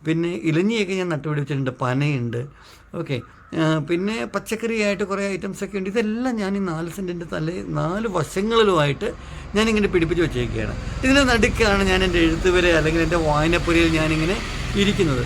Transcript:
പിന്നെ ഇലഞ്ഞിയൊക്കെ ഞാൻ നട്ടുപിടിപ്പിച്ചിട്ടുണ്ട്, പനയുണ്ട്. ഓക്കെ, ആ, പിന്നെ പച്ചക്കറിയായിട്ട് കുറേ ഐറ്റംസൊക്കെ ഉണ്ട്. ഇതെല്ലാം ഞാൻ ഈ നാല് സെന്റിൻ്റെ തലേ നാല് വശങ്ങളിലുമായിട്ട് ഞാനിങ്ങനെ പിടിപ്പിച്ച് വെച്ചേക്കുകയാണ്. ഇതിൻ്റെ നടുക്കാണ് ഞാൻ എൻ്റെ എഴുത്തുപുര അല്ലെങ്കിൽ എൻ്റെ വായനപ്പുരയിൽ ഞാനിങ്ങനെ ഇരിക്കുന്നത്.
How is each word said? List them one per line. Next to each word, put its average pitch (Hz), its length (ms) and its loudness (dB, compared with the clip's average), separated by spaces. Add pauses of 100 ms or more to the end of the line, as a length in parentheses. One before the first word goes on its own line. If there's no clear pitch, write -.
പിന്നെ 165 240 0 (180)
ഇലഞ്ഞിയൊക്കെ 190 520 0
ഞാൻ 180 120 -2
നട്ടുപിടിപ്പിച്ചിട്ടുണ്ട്, 143 600 -4 (100)
പനയുണ്ട്. 127 560 0 (640)
ഓക്കെ, 143 160 -4 (440)
ആ, - 40 2 (240)
പിന്നെ 185 260 -2 (200)
പച്ചക്കറിയായിട്ട് 208 760 -2
കുറേ 196 140 -4 (100)
ഐറ്റംസൊക്കെ 190 440 -8
ഉണ്ട്. 190 140 -4
ഇതെല്ലാം 233 480 -2
ഞാൻ 190 180 -2
ഈ 196 120 -2
നാല് 165 260 -4
സെന്റിൻ്റെ 180 360 -6
തലേ 165 220 -4 (260)
നാല് 190 360 -2
വശങ്ങളിലുമായിട്ട് 190 920 2 (480)
ഞാനിങ്ങനെ 214 380 2
പിടിപ്പിച്ച് 170 320 2
വെച്ചേക്കുകയാണ്. 110 480 -4 (280)
ഇതിൻ്റെ 277 200 6 (100)
നടുക്കാണ് 214 580 4
ഞാൻ 185 160 4
എൻ്റെ 175 180 2
എഴുത്തുപുര 175 540 4
അല്ലെങ്കിൽ 160 280 2
എൻ്റെ 170 200 2
വായനപ്പുരയിൽ 165 720 2
ഞാനിങ്ങനെ 156 380 0 (460)
ഇരിക്കുന്നത്. 175 440 2